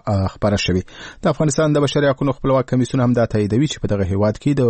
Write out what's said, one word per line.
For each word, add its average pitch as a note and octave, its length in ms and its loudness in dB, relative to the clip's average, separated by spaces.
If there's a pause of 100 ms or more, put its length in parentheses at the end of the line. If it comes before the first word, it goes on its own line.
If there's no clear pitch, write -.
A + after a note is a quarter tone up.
آه، G2 200 0
خپره G#2 280 -2
شوې. - 260 0 (420)
د - 40 0
افغانستان D#3 460 0
د D3 60 2
بشري C#3+ 300 0
حقونو C#3 220 0
خپلواک C3 340 0
کمیسیون B2+ 380 0
هم A#2+ 100 2
دا A#2 120 2
تاییدوي G#2+ 420 0
چې - 140 -6
په A#2+ 60 -4
دغه G2+ 160 0
هیواد G2 300 0
کې - 200 -2
د C3+ 160 0